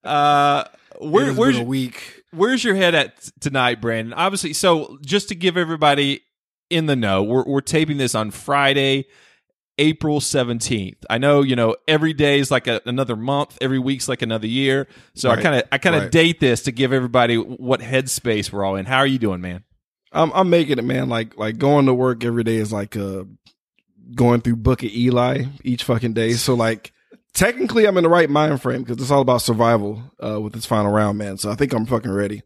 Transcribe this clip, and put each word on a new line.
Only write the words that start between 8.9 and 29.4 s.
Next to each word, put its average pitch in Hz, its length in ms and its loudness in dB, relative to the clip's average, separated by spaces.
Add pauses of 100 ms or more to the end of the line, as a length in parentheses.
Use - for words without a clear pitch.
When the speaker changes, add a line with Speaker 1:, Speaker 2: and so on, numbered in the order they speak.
Speaker 1:
April 151 420 0
seventeenth. 117 880 -4
I 113 80 0
know, 143 240 4
you 131 140 0
know, 113 200 0 (120)
every 156 260 2
day 143 240 2
is 139 140 0
like 127 160 0
a, 117 180 -2
another 123 300 -2
month, 135 440 -4
every 131 200 -2
week's 127 280 -4
like 123 140 -4
another 113 240 -4
year. 135 420 -2 (280)
So 123 160 0
I - 20 4
Speaker 2:
Right. - 80 0
Speaker 1:
kinda, 139 300 2
I 139 80 0
kinda 170 220 2
Speaker 2:
Right. - 100 -6
Speaker 1:
date 165 280 4
this 123 240 2
to 135 80 -2
give 127 220 0
everybody 120 440 2
what 123 440 -2
headspace 120 680 -2
we're 101 140 -4
all 98 100 -2
in. 95 100 -6
How 131 140 0
are 139 80 2
you 135 100 0
doing, 98 240 -2
man? 90 220 -10 (480)
Speaker 2:
I'm, 156 240 0
I'm 185 160 2
making 151 260 2
it, 117 60 -4
man. 131 260 -2
Like, 113 300 -6
like, 110 180 -4
going 139 300 4
to 131 80 4
work 123 280 0
every 117 200 -2
day 113 140 0
is 107 140 -2
like, 104 240 -8
uh, 95 280 -8 (920)
going 120 280 4
through 117 160 0
Book 123 260 0
of 107 80 -6
Eli 123 540 0 (180)
each 123 220 -4
fucking 113 280 -2
day. 113 200 0
So, 120 200 0
like, 113 400 -2 (400)
technically 214 540 2
I'm 190 100 2
in 170 60 4
the 160 80 4
right 170 180 6
mind 147 320 2
frame 131 240 -4
'cause 117 160 -6
it's 131 80 -6
all 139 120 6
about 123 200 2